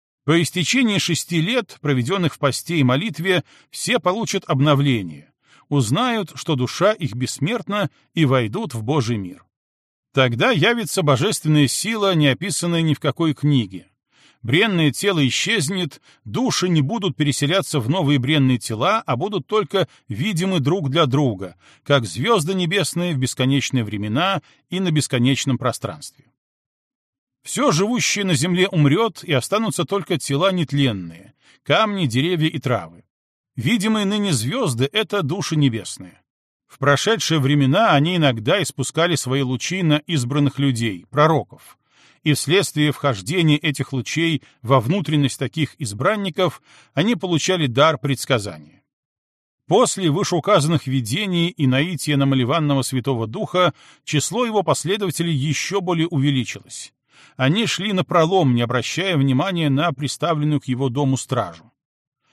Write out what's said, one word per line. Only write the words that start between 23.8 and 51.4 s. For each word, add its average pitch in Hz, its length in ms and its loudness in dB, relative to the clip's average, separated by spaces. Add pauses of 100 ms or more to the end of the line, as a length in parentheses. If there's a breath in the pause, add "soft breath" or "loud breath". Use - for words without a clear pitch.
времена 110 600 -2 (260 soft breath)
и 180 100 -4
на 180 120 0
бесконечном 135 680 0
пространстве. - 680 -8 (1160)
Все 254 300 0
живущее 208 520 0
на 185 120 2
земле 180 320 2
умрет, 170 560 2
и 170 100 -4
останутся 190 500 -2
только 185 360 -2
тела 160 320 0
нетленные, 110 800 -2 (300 soft breath)
камни, 196 420 2
деревья 156 440 0
и 156 100 -4
травы. 90 440 -4 (520)
Видимые 208 500 0
ныне 202 260 0
звезды — 135 640 -2
это 208 300 -2
души 165 320 -4
небесные. 110 640 -2 (480)
В - 120 -20
прошедшие 156 600 2
времена 147 540 2
они 156 220 2
иногда 143 440 2
испускали 160 540 -2
свои 135 300 -2
лучи 131 400 -4
на 151 140 4 (100)
избранных 143 500 0
людей, 117 540 -2
пророков. 147 640 0 (460 soft breath)
И 151 100 4
вследствие 151 580 2
вхождения 147 680 0
этих 147 360 -4
лучей 151 480 -2 (220 soft breath)
во 127 160 4
внутренность 147 580 0
таких 143 400 -4
избранников 175 880 -2 (320 soft breath)
они 208 200 2
получали 180 520 0
дар 139 320 2
предсказания. 104 800 -4 (880)
После 196 420 2
вышеуказанных 165 800 2
видений 170 640 0